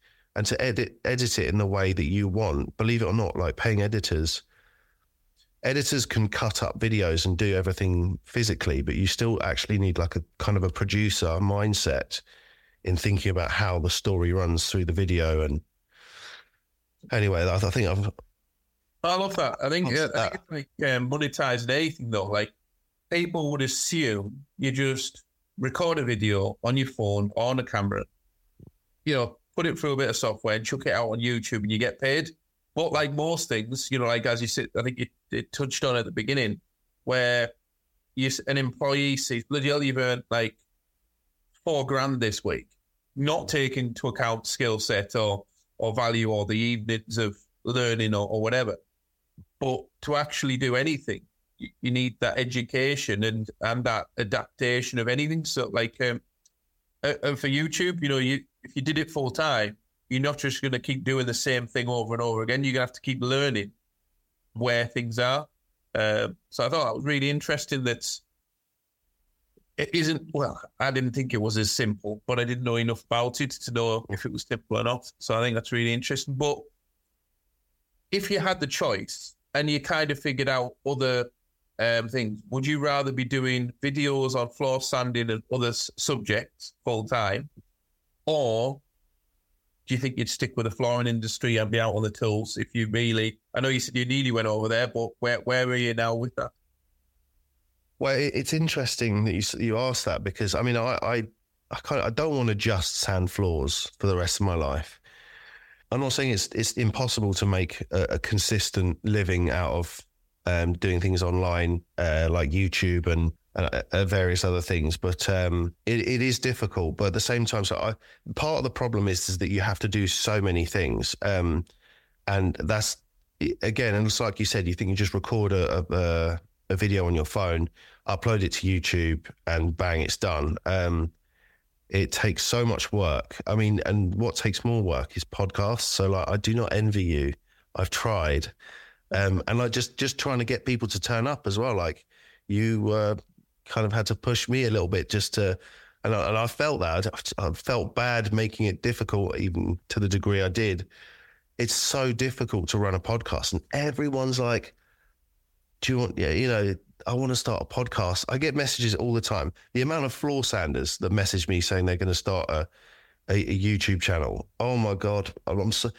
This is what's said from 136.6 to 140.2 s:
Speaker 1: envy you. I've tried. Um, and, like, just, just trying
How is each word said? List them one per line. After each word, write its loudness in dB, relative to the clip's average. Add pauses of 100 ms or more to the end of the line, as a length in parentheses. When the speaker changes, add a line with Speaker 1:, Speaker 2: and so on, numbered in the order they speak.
Speaker 1:
envy 2
you. 2 (420)
I've 0
tried. 0 (640)
Um, 4
and, 0
like, 0
just, -2
just -2
trying 0